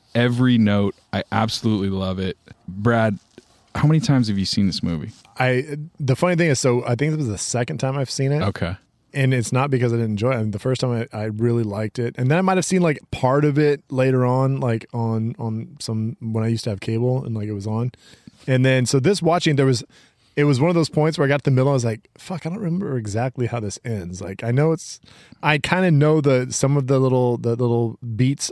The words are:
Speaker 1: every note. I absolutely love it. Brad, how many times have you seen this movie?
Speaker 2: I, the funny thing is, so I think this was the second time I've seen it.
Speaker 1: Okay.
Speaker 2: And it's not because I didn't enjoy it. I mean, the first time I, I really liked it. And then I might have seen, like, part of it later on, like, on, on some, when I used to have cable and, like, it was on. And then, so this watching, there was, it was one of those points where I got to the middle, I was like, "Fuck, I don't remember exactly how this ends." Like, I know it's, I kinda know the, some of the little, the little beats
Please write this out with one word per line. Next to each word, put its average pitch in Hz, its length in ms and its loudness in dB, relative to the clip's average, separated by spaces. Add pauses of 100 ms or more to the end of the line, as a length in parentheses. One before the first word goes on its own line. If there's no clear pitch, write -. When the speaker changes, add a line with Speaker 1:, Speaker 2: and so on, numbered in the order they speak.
(160)
Speaker 1:
every 123 420 4
note. 104 380 2 (180)
I 101 180 -2
absolutely 110 580 -2
love 95 300 -4
it. 95 160 -4 (320)
Brad, 107 500 0 (580)
how - 120 2
many 156 120 4
times 135 280 2
have 101 120 -2
you 95 60 0
seen 101 220 0
this 85 160 -4
movie? 85 280 -4 (280)
Speaker 2:
I, 131 380 0 (220)
the 135 160 0
funny 180 200 0
thing 165 140 2
is, 131 100 0
so 123 260 2
I 120 100 0
think 143 160 0
this 156 80 -4
was 143 80 -2
the 101 100 -4
second 123 400 -4
time 135 200 -2
I've 139 140 -4
seen 135 200 -2
it. 147 100 0
Speaker 1:
Okay. 98 340 -2 (380)
Speaker 2:
And 135 200 2
it's 123 180 -2
not 131 200 0
because 123 200 0
I 117 60 0
didn't 113 140 -2
enjoy 107 200 0
it. 131 40 0
I 113 60 -2
mean, 107 100 -2
the 101 80 -6
first 127 220 -2
time 120 320 -2
I, 110 40 -8
I 107 80 -6
really 117 380 0
liked 107 360 -4
it. 120 180 -4
And 127 140 0
then 160 60 4
I 185 40 2
might 190 160 2
have 175 80 0
seen, 185 160 2
like, 165 180 0 (120)
part 135 340 2
of 143 140 2
it 147 300 2
later 131 360 2
on, 131 360 2
like, 117 320 -2
on, 113 460 -2
on 110 400 -8
some, 110 420 -4
when 110 240 -4
I - 20 0
used 113 180 -2
to 117 40 -4
have 101 120 -6
cable 123 440 -2
and, 113 100 -6
like, 107 120 -6
it 107 60 -6
was 101 140 -8
on. 113 240 -4 (560)
And 127 180 2
then, 131 200 4
so 139 160 2
this 185 200 2
watching, 165 360 2
there 139 80 4
was, 127 180 2 (540)
it 147 80 4
was 135 160 2
one 165 80 4
of 180 60 2
those 165 120 2
points 156 300 0
where 147 80 2
I - 20 2
got 143 120 2
to - 40 -20
the 143 80 2
middle, 131 180 4
I 143 40 2
was 127 100 0
like, 110 340 -4
"Fuck, - 280 -10
I 160 60 -4
don't 196 80 -8
remember 175 380 -4
exactly 117 500 -4
how 117 120 -4
this 104 240 -6
ends." 92 380 -8
Like, 98 240 -10
I 117 60 0
know 147 200 2
it's, - 300 -8 (420)
I 151 140 2
kinda 180 340 2
know 151 300 4
the, 131 300 2
some 139 260 0
of 131 100 -2
the 135 120 2
little, 127 380 2
the 117 200 -2
little 117 420 0 (160)
beats 131 360 0